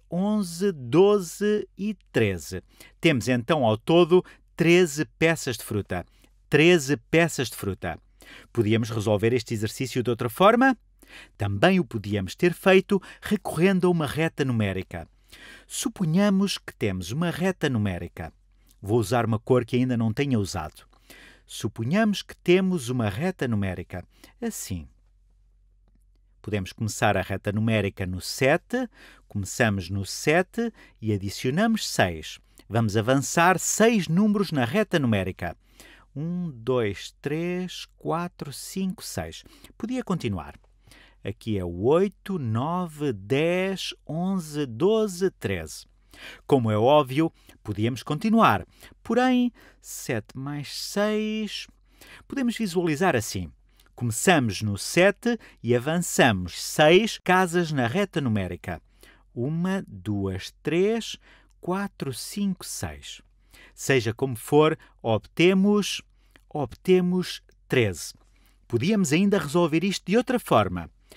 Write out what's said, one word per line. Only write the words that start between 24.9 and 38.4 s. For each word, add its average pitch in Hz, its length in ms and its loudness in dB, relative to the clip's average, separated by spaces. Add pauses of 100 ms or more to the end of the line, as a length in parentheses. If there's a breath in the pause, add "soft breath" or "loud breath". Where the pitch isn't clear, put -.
Podemos 98 320 -4
começar 104 440 0
a 92 60 0
reta 98 280 -4
numérica 104 560 0
no 90 140 -6
sete, 175 680 0 (380 loud breath)
começamos 98 640 -2
no 98 160 -6
sete 185 640 -2 (300 soft breath)
e 107 100 -2
adicionamos 135 760 -2
seis. 87 500 -2 (300 soft breath)
Vamos 104 280 0
avançar 139 600 2
seis 214 480 2
números 202 460 0
na 135 120 2
reta 180 340 0
numérica. 95 580 -2 (580 soft breath)
Um, 170 400 -6
dois, 113 640 -4
três, 175 640 -6 (100)
quatro, 156 560 -6